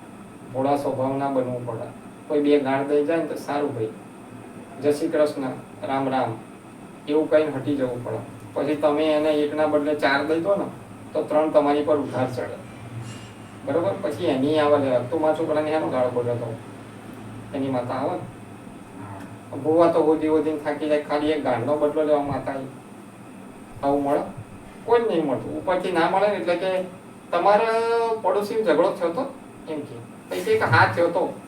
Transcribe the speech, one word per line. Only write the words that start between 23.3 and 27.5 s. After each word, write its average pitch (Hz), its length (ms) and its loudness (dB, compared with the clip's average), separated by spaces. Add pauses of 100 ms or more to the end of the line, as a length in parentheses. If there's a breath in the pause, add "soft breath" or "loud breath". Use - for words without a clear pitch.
આવું 143 200 2
મળે? 143 180 2 (640)
કોઈ 233 160 6
જ 226 60 2
નહીં 165 200 2
મળતું. 147 320 -2
ઉપરથી 180 340 0
ના 170 180 4
મળે 196 180 4
ને, 208 60 2
એટલે 170 200 0
કે, 185 280 0 (500)
"તમારા 202 340 6 (560)